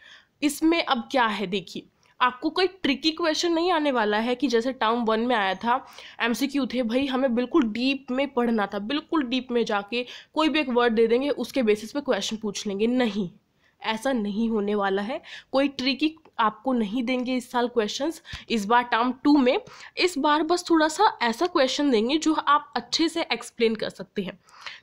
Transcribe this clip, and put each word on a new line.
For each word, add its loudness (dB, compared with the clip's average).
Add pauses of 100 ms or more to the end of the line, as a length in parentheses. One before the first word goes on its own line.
(420)
इसमें 2
अब -2
क्या 2
है, -2
देखिए, -6 (340)
आपको 0
कोई 0
ट्रिकी -2
क्वेश्चन 0
नहीं 2
आने 2
वाला 2
है 0
कि -2
जैसे 0
टर्म 0
वन 2
में 0
आया 0
था, -2 (360)
एमसीक्यू 0
थे, -2
भाई 0
हमें 0
बिल्कुल 2
डीप -4
में 0
पढ़ना 0
था, -6
बिल्कुल -2
डीप -4
में 0
जाके -4 (280)
कोई 4
भी 0
एक -2
वर्ड 4
दे 6
देंगे, 2
उसके -2
बेसिस 0
पे -4
क्वेश्चन -2
पूछ -6
लेंगे, -2
नहीं, 0 (520)
ऐसा -2
नहीं -2
होने 0
वाला 0
है। -6 (320)
कोई 4
ट्रिकी -2 (260)
आपको 0
नहीं -2
देंगे -2
इस -6
साल 0
क्वेश्चंस, -4 (260)
इस -2
बार 4
टर्म 0 (120)
टू 6
में। 4 (400)
इस 0
बार 2
बस 0
थोड़ा 4
सा 2
ऐसा 0
क्वेश्चन 2
देंगे 2
जो 0
आप 0
अच्छे 0
से -4
एक्सप्लेन -2
कर -6
सकते -10
हैं, -10 (440)